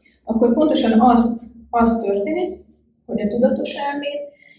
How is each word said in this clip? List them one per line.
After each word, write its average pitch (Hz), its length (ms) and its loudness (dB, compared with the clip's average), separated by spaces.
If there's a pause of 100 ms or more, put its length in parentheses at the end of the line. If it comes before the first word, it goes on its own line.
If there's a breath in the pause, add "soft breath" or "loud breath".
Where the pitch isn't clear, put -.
(240 soft breath)
akkor 233 300 2
pontosan 233 460 2
azt, 240 440 2 (260)
az 226 320 0
történik, 208 600 -4 (420)
hogy 214 140 -6
a 208 80 -2
tudatos 254 460 -2
elmét 285 540 -6 (300 soft breath)